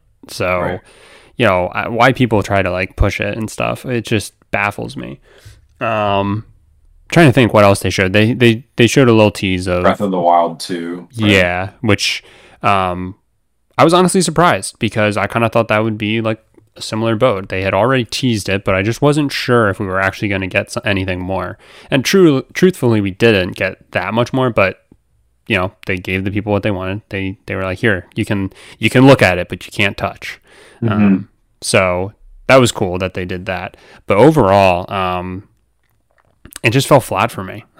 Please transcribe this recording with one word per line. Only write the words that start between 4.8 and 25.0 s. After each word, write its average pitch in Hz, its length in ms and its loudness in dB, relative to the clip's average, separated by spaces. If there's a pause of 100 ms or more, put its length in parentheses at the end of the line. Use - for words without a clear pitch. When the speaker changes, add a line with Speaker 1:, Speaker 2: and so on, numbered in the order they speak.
Speaker 1:
me. 62 240 -14 (600)
Um, 104 640 -2 (680)
trying 165 180 6
to 117 40 6
think 135 220 2
what 107 100 6
else 98 160 4
they 95 100 -4
showed. 95 220 0
They, 110 200 2
they, 120 340 2 (100)
they 120 100 6
showed 131 220 4
a 117 40 6
little 107 180 6
tease 92 380 -4
of 90 140 -2
Speaker 2:
Breath 92 180 0
of 101 100 -2
the 92 100 -2
Wild 85 400 2
two, 87 480 -10 (120)
right? 104 100 2
Speaker 1:
Yeah, 92 400 2 (100)
which, - 420 -2 (400)
um, 92 520 -2 (640)
I 131 60 6
was 165 100 4
honestly 180 280 2
surprised 156 560 -2
because 107 380 -2
I 98 100 0
kinda 117 220 -2
thought 113 200 0
that 107 160 2
would 110 140 -4
be, 107 220 -2
like, 110 240 -6 (320)
a - 60 -16
similar 113 340 -2
boat. 104 320 0
They 95 140 -6
had 95 120 0
already 120 300 2
teased 113 440 -2
it, 98 160 -2
but 98 120 0
I 95 60 0
just 113 200 -4
wasn't 143 300 0
sure 117 380 0
if 92 100 -6
we 101 60 -4
were 92 120 -4
actually 95 300 -2
gonna 95 180 -2
get 101 200 -4
s-, - 180 -10
anything 92 360 -2
more. 92 380 -8 (320)
And 135 140 0
true, 160 380 4 (100)
truthfully, 123 480 2
we 98 100 -2
didn't 98 460 2
get - 340 -6
that 98 240 -4
much 120 180 -2
more, 127 180 0
but, 98 360 0 (640)